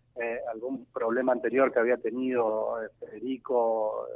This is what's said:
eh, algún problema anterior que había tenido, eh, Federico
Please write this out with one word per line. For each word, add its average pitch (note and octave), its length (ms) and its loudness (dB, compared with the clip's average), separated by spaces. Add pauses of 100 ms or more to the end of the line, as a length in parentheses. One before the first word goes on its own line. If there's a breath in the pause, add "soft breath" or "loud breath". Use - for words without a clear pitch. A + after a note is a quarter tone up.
(200)
eh, A#2+ 200 -4 (120)
algún A#2+ 340 -6
problema B2 460 2
anterior B2 400 4
que - 60 2
había A#2+ 200 4
tenido, A#2 880 0
eh, G#2+ 40 -8 (120)
Federico A#2 1160 -2